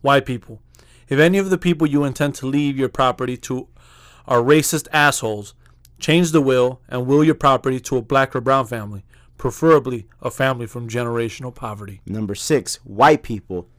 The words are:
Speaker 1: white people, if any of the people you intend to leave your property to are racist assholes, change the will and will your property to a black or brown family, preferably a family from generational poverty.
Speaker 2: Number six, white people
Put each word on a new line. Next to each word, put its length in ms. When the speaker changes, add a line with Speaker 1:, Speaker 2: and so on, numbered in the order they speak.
Speaker 1:
white 220
people, 380
if 100
any 200
of 120
the 80
people 280
you 180
intend 320
to 100
leave 320
your 100
property 500
to 300
are 140
racist 520
assholes, 640
change 320
the 100
will 480
and 180
will 180
your 100
property 460
to 160
a 60
black 340
or 40
brown 260
family, 380
preferably 720
a 100
family 360
from 220
generational 680
poverty. 520
Speaker 2:
Number 300
six, 480
white 400
people 440